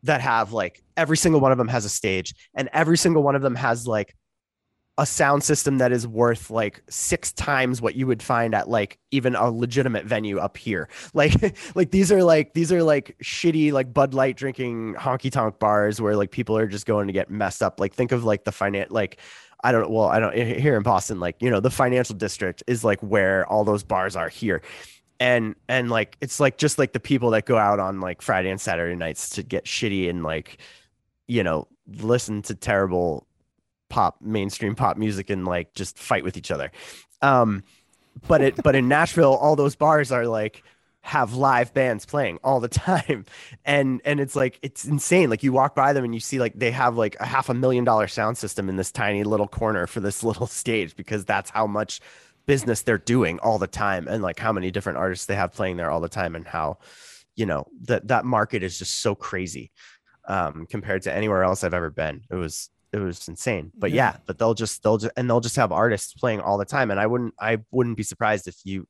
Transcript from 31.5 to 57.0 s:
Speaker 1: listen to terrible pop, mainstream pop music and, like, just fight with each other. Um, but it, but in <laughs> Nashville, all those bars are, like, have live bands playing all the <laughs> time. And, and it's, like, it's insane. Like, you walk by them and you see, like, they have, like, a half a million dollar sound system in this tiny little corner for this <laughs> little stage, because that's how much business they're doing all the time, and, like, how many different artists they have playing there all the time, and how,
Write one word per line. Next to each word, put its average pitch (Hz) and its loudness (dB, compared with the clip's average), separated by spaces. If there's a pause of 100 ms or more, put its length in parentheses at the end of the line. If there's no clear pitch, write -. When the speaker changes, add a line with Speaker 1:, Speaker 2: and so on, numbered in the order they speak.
Speaker 1:
listen 107 -2
to 110 -8
terrible 90 0 (640)
pop, 98 0
mainstream 104 -4
pop 98 0
music 101 -4
and, 95 -2
like, 90 -4
just - -10
fight - -2
with 90 -6
each 82 -12
other. 69 -6 (500)
Um, 120 2 (640)
but 160 6
it, 139 2
but 143 4
in 127 4
<laughs> 139 4
Nashville, 156 4
all 147 4
those 143 0
bars 147 2
are, 120 0
like, 110 -4 (400)
have 123 0
live 127 2
bands 127 0
playing 117 -4
all 131 2
the 120 -4
<laughs> - -4
time. 147 -2 (380)
And, 139 0
and 147 0
it's, 139 -4
like, 131 -2
it's - -12
insane. 156 2
Like, 113 0
you 135 2
walk 135 2
by 143 4
them 135 0
and 117 -4
you 113 -6
see, 135 -6
like, 117 -2
they 117 2
have, 123 0
like, 110 0
a 107 -4
half 135 -2
a 120 2
million 127 2
dollar 110 4
sound 113 -2
system 98 -6
in 95 -4
this 92 -4
tiny 104 0
little 104 0
corner 104 -2
for - -8
this 98 -4
<laughs> - -8
little 117 -2
stage, 107 -4
because 98 -8
that's 98 -2
how 110 0
much 104 -4 (460)
business 120 0
they're 110 2
doing 98 0
all 110 2
the 92 0
time, 92 -4
and, 104 -2
like, 90 -4
how 113 -2
many 92 -2
different 90 -6
artists 90 -4
they 101 -2
have 92 -2
playing 92 -4
there 85 -4
all 82 -2
the 85 -6
time, 85 -6
and 82 -12
how, 78 -6 (580)